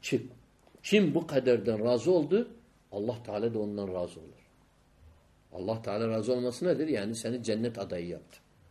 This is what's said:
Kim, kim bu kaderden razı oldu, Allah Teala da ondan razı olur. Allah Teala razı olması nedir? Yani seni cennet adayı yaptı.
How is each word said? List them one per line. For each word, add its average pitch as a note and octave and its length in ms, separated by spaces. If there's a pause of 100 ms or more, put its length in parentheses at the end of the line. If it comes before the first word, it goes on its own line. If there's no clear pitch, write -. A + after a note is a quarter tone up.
Kim, - 300 (520)
kim G3 320
bu E3 120
kaderden A#2 580
razı B2 260
oldu, F3+ 380 (420)
Allah A2 320
Teala G#2 300
da A2 60
ondan G#2 280
razı F2+ 320
olur. D#2 300 (1040)
Allah G2+ 280
Teala G#2+ 260
razı A2 260
olması B2 320
nedir? D#3 220
Yani A2+ 280
seni A#2 280
cennet A2+ 360
adayı F2+ 280
yaptı. - 320 (320)